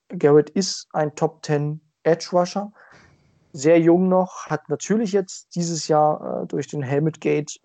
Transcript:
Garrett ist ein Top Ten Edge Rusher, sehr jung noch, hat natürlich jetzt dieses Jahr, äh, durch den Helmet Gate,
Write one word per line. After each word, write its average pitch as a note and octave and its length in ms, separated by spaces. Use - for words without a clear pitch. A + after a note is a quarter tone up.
Garrett D3 340
ist - 420
ein D3+ 220
Top E3 260
Ten D3+ 400
Edge E3 280
Rusher, F#3 400
sehr D#3+ 280
jung E3+ 280
noch, F#3 380
hat - 240
natürlich G3 420
jetzt - 440
dieses E3+ 320
Jahr, D3+ 560
äh, - 20
durch D3+ 220
den D3 160
Helmet C#3+ 360
Gate, D3 440